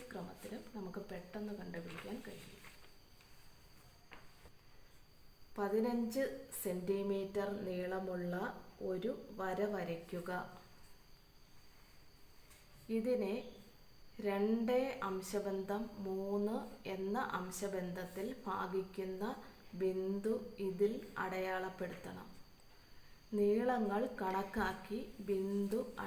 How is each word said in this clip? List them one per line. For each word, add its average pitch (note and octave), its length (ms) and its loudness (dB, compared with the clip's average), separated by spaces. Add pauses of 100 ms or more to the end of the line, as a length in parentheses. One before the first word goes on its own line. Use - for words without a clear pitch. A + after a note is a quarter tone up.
(120)
ക്രമത്തിലും G3 500 -6 (140)
നമുക്ക് F#3+ 340 -4
പെട്ടെന്ന് G#3 480 -4
കണ്ടുപിടിക്കാൻ E3+ 580 -6 (120)
കഴിയും. - 340 -10 (3000)
പതിനഞ്ച് A3+ 640 4 (380)
സെന്റിമീറ്റർ G3 880 2 (180)
നീളമുള്ള F3+ 680 0 (560)
ഒരു F#3 200 2 (300)
വര F#3 180 2 (140)
വരയ്ക്കുക. F3 580 -2 (2750)
ഇതിനെ G#3+ 380 4 (920)
രണ്ട് A3 500 6 (320)
അംശബന്ധം G3 760 0 (240)
മൂന്ന് G3+ 500 2 (380)
എന്ന F#3+ 220 0 (220)
അംശബന്ധത്തിൽ F#3 880 -2 (200)
ഭാഗിക്കുന്ന F#3+ 760 0 (600)
ബിന്ദു G3 520 4 (340)
ഇതിൽ G3+ 240 6 (320)
അടയാളപ്പെടുത്തണം. F#3 1040 -2 (1120)
നീളങ്ങൾ G#3+ 640 8 (200)
കണക്കാക്കി G3 800 2 (300)
ബിന്ദു G3+ 520 4 (260)